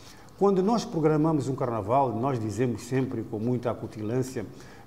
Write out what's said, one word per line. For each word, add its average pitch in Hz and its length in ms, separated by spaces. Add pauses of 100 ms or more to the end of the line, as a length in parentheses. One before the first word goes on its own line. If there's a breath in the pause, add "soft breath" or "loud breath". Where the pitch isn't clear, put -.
(380 loud breath)
Quando 196 240
nós 214 220
programamos 156 640
um 135 60
carnaval, 120 600
nós 123 240
dizemos 110 440
sempre, 127 400
com 107 160
muita 120 320
acutilância, 113 760 (420 loud breath)